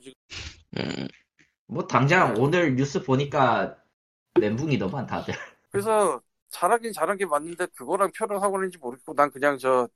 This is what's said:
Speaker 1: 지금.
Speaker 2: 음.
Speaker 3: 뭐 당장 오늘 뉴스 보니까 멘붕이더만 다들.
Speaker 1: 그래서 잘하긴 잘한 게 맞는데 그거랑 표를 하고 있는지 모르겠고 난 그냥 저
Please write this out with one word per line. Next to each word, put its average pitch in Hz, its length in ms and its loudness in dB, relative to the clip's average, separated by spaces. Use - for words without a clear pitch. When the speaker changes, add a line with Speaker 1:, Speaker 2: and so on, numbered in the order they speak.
Speaker 1:
지금. 135 100 -18
Speaker 2:
음. - 320 -6
Speaker 3:
뭐 160 200 -8
당장 139 500 4
오늘 143 400 4
뉴스 139 260 0
보니까 131 720 2
멘붕이더만 113 680 0
다들. 98 260 -6
Speaker 1:
그래서 202 500 0
잘하긴 226 420 0
잘한 170 240 -2
게 196 80 -4
맞는데 165 420 -2
그거랑 185 360 -2
표를 202 300 -4
하고 196 160 0
있는지 190 200 -6
모르겠고 139 360 -12
난 143 160 4
그냥 139 280 0
저 127 380 2